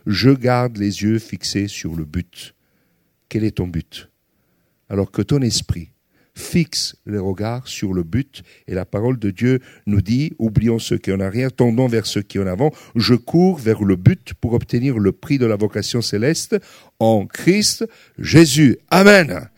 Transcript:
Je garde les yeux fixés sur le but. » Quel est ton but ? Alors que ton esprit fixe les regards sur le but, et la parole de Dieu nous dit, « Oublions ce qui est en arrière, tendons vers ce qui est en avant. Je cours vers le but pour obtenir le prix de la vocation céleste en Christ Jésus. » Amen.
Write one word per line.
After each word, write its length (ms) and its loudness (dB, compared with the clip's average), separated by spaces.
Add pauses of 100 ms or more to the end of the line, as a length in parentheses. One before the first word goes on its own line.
Je 240 4
garde 460 0
les 260 -4
yeux 160 0
fixés 480 -6
sur 280 -10
le 100 -6
but. » 500 -10 (720)
Quel 140 -4
est 140 -2
ton 100 -2
but ? 420 -10 (800)
Alors 220 -2
que 100 -2
ton 200 0
esprit 480 -4 (460)
fixe 600 -4 (100)
les 120 -6
regards 500 -6
sur 260 -6
le 100 -2
but, 400 -6 (260)
et 40 -8
la 120 -4
parole 340 -2
de 100 -2
Dieu 300 0 (280)
nous 140 2
dit, « 380 0
Oublions 400 0
ce 160 -4
qui 140 -4
est 40 0
en 60 -2
arrière, 320 -2
tendons 360 2
vers 180 -2
ce 140 -4
qui 180 -8
est 40 -2
en 60 -2
avant. 240 -2 (240)
Je 200 2
cours 420 2
vers 260 -2
le 140 2
but 380 2
pour 180 -6
obtenir 460 -2
le 120 2
prix 260 -2
de 80 2
la 120 2
vocation 440 -2
céleste 540 -2 (440)
en 260 2
Christ 600 -2 (340)
Jésus. » 580 6 (120)
Amen. 680 4